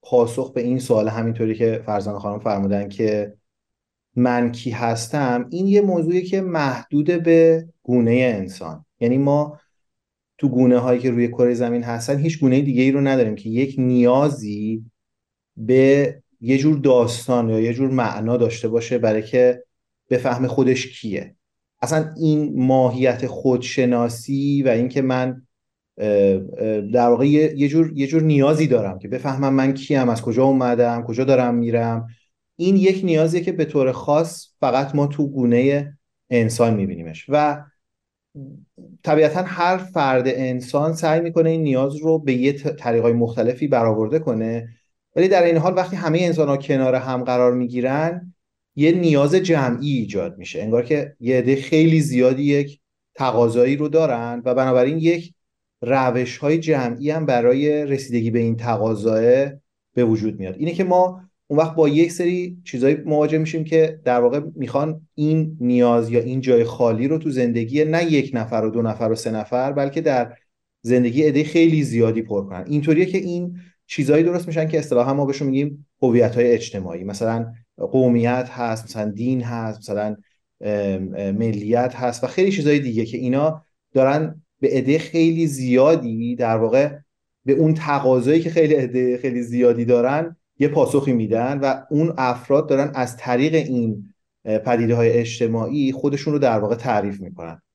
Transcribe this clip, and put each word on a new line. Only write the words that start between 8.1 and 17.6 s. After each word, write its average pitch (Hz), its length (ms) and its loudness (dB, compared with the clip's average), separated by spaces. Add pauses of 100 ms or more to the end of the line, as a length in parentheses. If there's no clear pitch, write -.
انسان. 85 500 -10 (140)
یعنی 120 180 0
ما 147 420 0 (760)
تو 143 120 0
گونه‌هایی 123 500 2
که 127 120 -2
روی 120 160 0
کره 123 260 0
زمین 120 300 -2
هستن 117 360 -4
هیچ 160 200 -2
گونه 131 220 2
دیگه 131 220 0
ای 135 80 4
رو 139 100 0
نداریم 127 340 2
که 107 140 -12
یک 135 280 -2
نیازی 120 1040 0 (720)
به 131 580 2 (260)
یه 123 160 0
جور 147 200 2
داستان 123 720 2
یا 113 100 0
یه 117 140 0